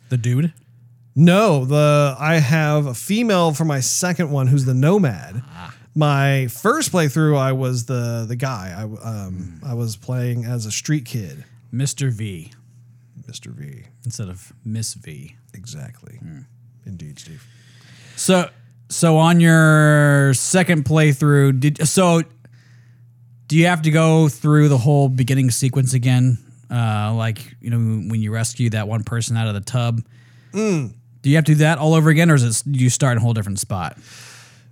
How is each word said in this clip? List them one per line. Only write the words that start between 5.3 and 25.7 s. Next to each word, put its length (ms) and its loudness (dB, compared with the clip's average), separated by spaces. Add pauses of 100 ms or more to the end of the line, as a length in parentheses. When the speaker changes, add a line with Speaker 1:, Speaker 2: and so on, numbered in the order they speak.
Speaker 1:
Ah. 200 -18 (200)
Speaker 2:
My 540 0
first 440 -2
playthrough, 440 0
I 160 0
was 320 -4
the, 420 -6
the 100 -8
guy. 400 -8
I, 60 -10
um, 800 -12
Speaker 1:
Mm. 60 -14
Speaker 2:
I 60 -8
was 220 -6
playing 500 -6
as 200 -6
a 60 -10
street 320 -4
kid. 400 -12 (260)
Speaker 1:
Mister 400 -4
V. 420 -10 (760)
Speaker 2:
Mister 240 -18
V. 320 -18 (220)
Speaker 1:
Instead 260 -10
of 220 -18 (120)
Miss 300 -8
V. 420 -18 (160)
Speaker 2:
Exactly. 720 -18
Speaker 1:
Mm. 220 -18 (400)
Speaker 2:
Indeed, 320 -16
Steve. 260 -20 (720)
Speaker 1:
So, 320 0 (400)
so 300 2
on 220 4
your 920 6
second 500 0
playthrough, 760 2
did, 280 0
so 340 2 (1300)
do 80 0
you 100 6
have 160 0
to 80 0
go 380 4
through 400 2
the 100 4
whole 300 2
beginning 420 0
sequence 440 -2